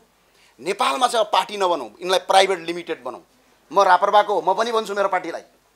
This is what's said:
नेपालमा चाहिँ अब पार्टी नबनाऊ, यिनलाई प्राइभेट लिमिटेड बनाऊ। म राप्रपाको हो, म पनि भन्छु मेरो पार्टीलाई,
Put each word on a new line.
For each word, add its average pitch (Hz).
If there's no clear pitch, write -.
नेपालमा 240
चाहिँ 226
अब -
पार्टी 202
नबनाऊ, 170
यिनलाई 180
प्राइभेट 190
लिमिटेड 165
बनाऊ। 127
म 185
राप्रपाको 202
हो, 175
म 180
पनि 226
भन्छु 220
मेरो 196
पार्टीलाई, 165